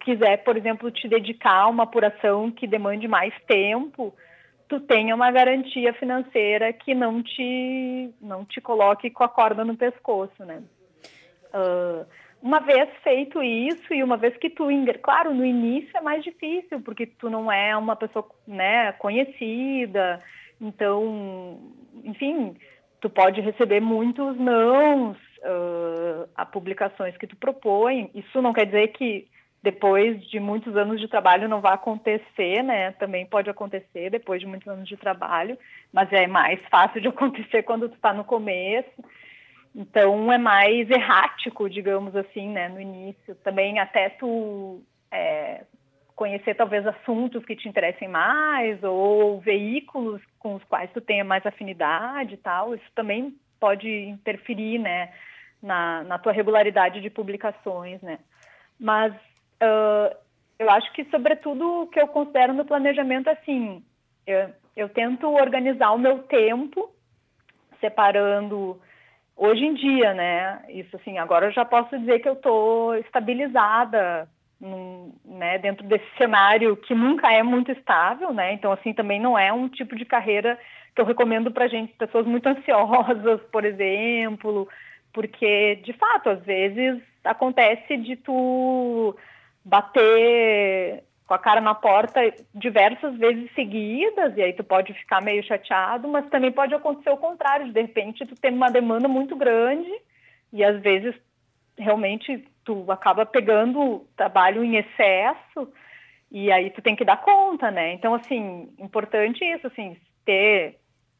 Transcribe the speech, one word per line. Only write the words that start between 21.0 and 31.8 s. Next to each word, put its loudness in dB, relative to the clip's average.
enfim, -6
tu -4
pode 4
receber 0
muitos -2
nãos, 4
ah, -4
a -8
publicações -6
que -14
tu -18
propõe. 0
Isso -6
não 2
quer 2
dizer 2
que -6
depois 2
de -8
muitos -6
anos 0
de -8
trabalho 4
não -2
vai 4
acontecer, -4